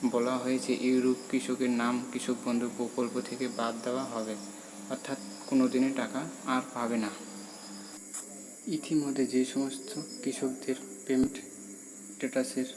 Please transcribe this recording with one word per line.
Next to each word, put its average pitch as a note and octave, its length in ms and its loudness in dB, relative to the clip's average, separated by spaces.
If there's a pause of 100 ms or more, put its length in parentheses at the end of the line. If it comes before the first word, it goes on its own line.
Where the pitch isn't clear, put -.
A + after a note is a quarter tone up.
(140)
বলা B2 300 4
হয়েছে, B2+ 280 2 (160)
এইরূপ B2+ 300 6 (100)
কৃষকের B2+ 440 2 (100)
নাম A#2+ 140 4 (120)
কৃষক B2 360 0
বন্ধু A#2+ 240 2 (100)
প্রকল্প A#2+ 360 0 (160)
থেকে B2+ 160 -2 (120)
বাদ A#2 240 0
দেওয়া C3 320 0
হবে, A2 220 -2 (540)
অর্থাৎ C3+ 300 -4 (260)
কোনো C3 220 6
দিনে B2+ 220 4 (120)
টাকা A#2+ 200 -2 (320)
আর B2+ 100 2 (100)
পাবে A#2 240 0
না। G#2 140 0 (1700)
ইতিমধ্যে C#3 460 2 (100)
যে B2+ 120 8
সমস্ত C3+ 440 -2 (300)
কৃষকদের C3 580 -2 (240)
পেমেন্ট C3 340 4 (760)
স্ট্যাটাসের C3 640 0